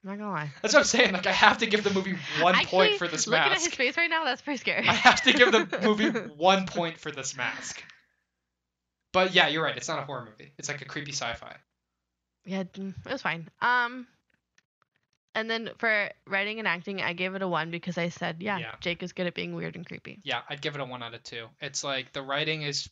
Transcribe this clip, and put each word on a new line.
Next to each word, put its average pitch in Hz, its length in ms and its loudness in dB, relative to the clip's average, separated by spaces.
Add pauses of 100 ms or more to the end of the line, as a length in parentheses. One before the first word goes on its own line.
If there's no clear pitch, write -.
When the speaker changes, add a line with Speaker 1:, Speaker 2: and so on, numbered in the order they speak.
Speaker 1:
I'm 196 60 -12
not 202 100 -8
gonna 208 120 -6
lie. 151 200 -4 (100)
Speaker 2:
That's 214 120 0
what 294 80 10
I'm - 40 2
saying. 226 280 4
Like, 180 140 -2
I 185 40 2
have 202 280 6
to 233 60 2
give 208 200 2
the 196 80 2
movie 190 240 -2 (240)
one 180 140 6
Speaker 1:
Actually, 190 340 6
Speaker 2:
point 415 100 0
for - 80 0
this 156 180 -2
Speaker 1:
looking 269 160 4
at - 100 6
Speaker 2:
mask. 330 140 0
Speaker 1:
his 320 100 -2
face 262 200 0
right 339 140 2
now, 320 160 0
that's 254 160 -2
pretty 285 160 -4
scary. 208 280 -2
Speaker 2:
I - 80 4
have - 300 6
to 254 100 8
give 262 200 8
the 220 260 2
Speaker 1:
<laughs> - 40 -4
Speaker 2:
movie 214 260 4
one 190 560 2
point 165 340 -4
for 156 100 -8
this 139 280 -8
mask. - 440 -8 (1300)
But 185 200 4
yeah, 170 140 8
you're 156 160 0
right. 139 140 -2
It's - 100 -10
not 156 120 -4
a 135 40 -6
horror 131 260 -10
movie. 143 280 -20
It's, - 100 -12
like, - 140 -8
a 135 40 -12
creepy 139 280 -8
sci-fi. - 420 -6 (880)
Speaker 1:
Yeah, 190 180 -4
mm, 190 300 -10 (120)
it - 60 -6
was 262 100 -6
fine. 160 260 -6 (140)
Um, 247 460 0 (1300)
and 226 140 -4
then 226 280 -4
for 214 320 0 (160)
writing 202 340 -4
and 208 80 -2
acting, 180 340 -4
I 156 120 -4
gave 185 220 -4
it 190 60 -4
a 190 60 -2
one 165 220 -2
because 170 280 -6
I 170 120 -2
said, 165 320 -8
"Yeah, 202 160 -4
Speaker 2:
Yeah. 113 220 -8
Speaker 1:
Jake 175 240 -6
is 180 100 -10
good 180 140 -4
at 170 80 -6
being 175 200 -8
weird 165 200 -8
and 175 100 -12
creepy." - 380 -16
Speaker 2:
Yeah, 123 260 -4
I'd 143 120 -10
give 147 140 -6
it 143 60 -6
a 131 40 -6
one 123 180 -12
out 117 100 -12
of 113 100 -18
two. 113 240 -12 (140)
It's, 139 220 -8
like, 135 300 -6
the 143 80 -6
writing 151 420 -2
is 143 280 -6